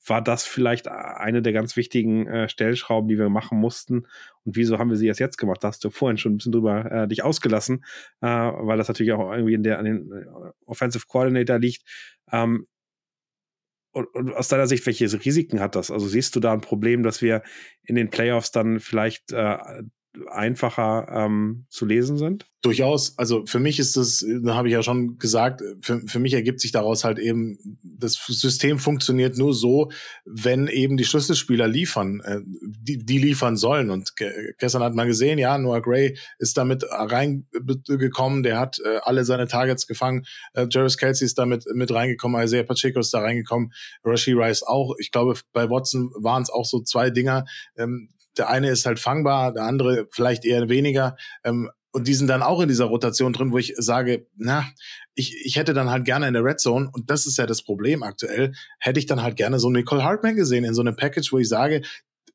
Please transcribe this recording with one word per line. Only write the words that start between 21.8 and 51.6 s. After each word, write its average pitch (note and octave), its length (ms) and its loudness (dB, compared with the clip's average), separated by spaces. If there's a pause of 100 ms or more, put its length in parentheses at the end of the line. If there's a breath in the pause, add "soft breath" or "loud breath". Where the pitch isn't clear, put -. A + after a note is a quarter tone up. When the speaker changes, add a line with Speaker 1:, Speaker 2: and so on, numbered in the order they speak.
Speaker 1:
lesen B2 320 2
sind? E3+ 280 -4 (160)
Speaker 2:
Durchaus. C3 540 0
Also A2+ 300 -2
für B2 140 0
mich C#3+ 180 0
ist C3+ 180 0
das, A#2 300 0 (160)
da A#2 140 0
habe B2 100 0
ich A#2 80 4
ja A#2 80 2
schon A#2+ 360 -2
gesagt, A2 440 0 (180)
für, A#2 200 -2
für A2+ 180 -6
mich B2+ 160 2
ergibt A#2+ 260 0
sich A#2+ 120 -2
daraus A2 320 2
halt A2+ 160 0
eben, A2+ 600 -4
das A2 320 -4
System C3+ 640 0
funktioniert B2+ 580 2
nur C#3 160 4
so, C3 360 4 (340 loud breath)
wenn B2 420 0
eben C3+ 300 2
die B2+ 80 2
Schlüsselspieler B2 640 2
liefern, G#2 560 0
äh, G2+ 200 -4
die, A2 540 -8
die A#2+ 200 0
liefern C3+ 380 4
sollen. A#2 320 2
Und F#2+ 280 -4
ge-, G#2+ 420 -6
gestern B2 240 0
hat A#2+ 120 0
man A#2 120 2
gesehen, B2+ 320 2
ja, C3+ 180 2
Noah B2 240 0
Gray C3 380 2 (200 loud breath)
ist A#2+ 200 -2
damit C3 320 0
reingekommen, C3 1500 -2
der A#2 160 2
hat, C3+ 260 -2
äh, A2 180 0
alle B2+ 220 2
seine B2 220 2
Targets B2+ 400 0
gefangen, B2+ 400 -2 (280 loud breath)
äh, B2 120 0
Travis B2+ 320 4
Kelce C3+ 260 2
ist - 140 -2
damit B2 340 0
mit B2 200 -2
reingekommen, A#2+ 500 0
Isaiah A#2 220 2
Pacheco B2+ 340 -2
ist A#2 160 0
da A2 60 0
reingekommen, A#2 520 -2 (320 loud breath)
Rashee A#2 300 2
Rice A2+ 300 2
auch. C3 340 0
Ich - 140 -8
glaube, A#2+ 260 2 (140)
bei A#2 180 2
Watson B2+ 460 0
waren's A#2+ 340 0
auch A#2 160 -2
so A#2+ 140 0
zwei B2 300 2
Dinger, C3 340 2 (320 loud breath)
ähm, A#2 340 -6 (280)
der G#2+ 100 0
eine C3 220 2
ist B2+ 160 0
halt A#2 140 0
fangbar, C3+ 520 2
der A2 120 -4
andere B2 480 2
vielleicht A#2+ 320 0
eher A#2+ 240 2
weniger. C3+ 480 2 (260 loud breath)
Ähm, A#2+ 260 -2 (220)